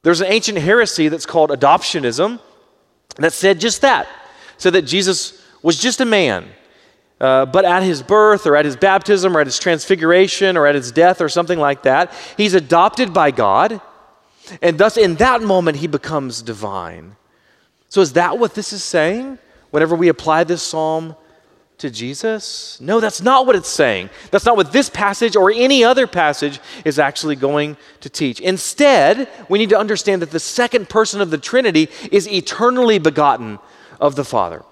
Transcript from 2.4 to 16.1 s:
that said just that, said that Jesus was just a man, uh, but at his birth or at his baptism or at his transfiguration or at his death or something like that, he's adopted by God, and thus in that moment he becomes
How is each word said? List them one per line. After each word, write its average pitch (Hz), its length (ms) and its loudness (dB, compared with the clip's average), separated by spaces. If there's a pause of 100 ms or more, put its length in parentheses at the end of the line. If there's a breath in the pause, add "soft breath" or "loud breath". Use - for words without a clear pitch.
that 160 160 -2
said 190 260 0
just 220 220 -2
that, 262 260 2 (500 loud breath)
said 180 160 0
that 180 100 2
Jesus 185 580 -4 (200 soft breath)
was 160 160 0
just 240 240 -2
a 262 40 2
man, 143 400 0 (720 soft breath)
uh, 131 260 2
but 185 200 2
at 180 180 2
his 170 180 -2
birth 208 440 4
or 147 100 4
at 147 100 4
his 139 100 -4
baptism 190 600 2
or 151 60 4
at 143 60 2
his 127 120 -6
transfiguration 180 960 2
or 147 120 4
at 147 80 2
his 123 160 -4
death 170 280 4
or 170 80 -2
something 170 320 -2
like 143 240 -2
that, 143 300 2 (240 loud breath)
he's 208 160 0
adopted 180 600 2
by 156 180 2
God, 135 500 0 (800 loud breath)
and 170 160 0
thus 208 180 2
in 190 200 2
that 240 260 2
moment 180 360 0
he 160 100 -6
becomes 139 540 -6